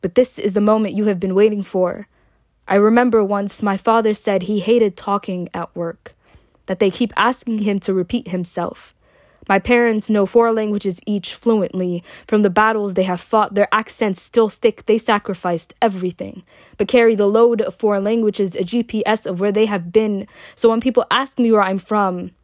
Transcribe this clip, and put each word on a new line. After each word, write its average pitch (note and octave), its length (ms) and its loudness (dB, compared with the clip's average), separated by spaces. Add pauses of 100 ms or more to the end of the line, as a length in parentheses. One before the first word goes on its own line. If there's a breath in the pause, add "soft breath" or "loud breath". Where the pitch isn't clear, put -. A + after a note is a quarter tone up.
but F3 140 -4
this B3 220 2
is G#3 140 -2
the G3 80 0
moment G#3+ 360 0
you G#3 100 0
have F#3+ 160 0
been F#3+ 120 -4
waiting G#3 280 2
for. F#3 480 -4 (580)
I G3 80 0
remember A3 480 4
once G3+ 400 -4
my G3 140 0
father A3 360 2
said G3 300 -2
he G#3 160 -2
hated G#3+ 380 2
talking F#3+ 560 -4
at F3 200 -10
work, E3+ 400 -10 (520 soft breath)
that F#3 140 -6
they G3 120 4
keep A3+ 240 -4
asking A3+ 440 -2
him G3+ 220 -2
to G3 120 -4
repeat F#3 340 -4
himself. F#3 680 -8 (540 soft breath)
My G3 120 2
parents A#3 500 0
know G#3 160 2
four A#3 260 4
languages G#3 540 -4
each G#3 280 -4
fluently. F#3 680 -2 (240 loud breath)
From G#3+ 140 2
the G3+ 80 4
battles G#3 460 0
they F#3 80 2
have F3+ 180 -2
fought, G#3+ 320 0
their G3+ 180 2
accents G#3 500 -2
still A3 280 0
thick, - 360 -2
they A3+ 120 2
sacrificed G3+ 840 -4
everything, F#3+ 600 -4 (340 soft breath)
but G3+ 120 -2
carry A#3 260 6
the G3+ 120 2
load A3 340 4
of G#3+ 120 -4
foreign G3+ 300 -2
languages, G#3 520 -2
a F#3 100 -4
G A#3 180 -2
P A3 220 -4
S G#3+ 200 -2
of F3+ 140 -6
where G3+ 140 0
they G#3+ 140 2
have F3 260 -6
been. G#3+ 340 0 (280 loud breath)
So A#3 140 4
when A3+ 120 0
people A#3+ 280 0
ask C4 300 -2
me A#3 100 2
where G#3+ 140 4
I'm F#3+ 140 -2
from F#3 540 -2 (120)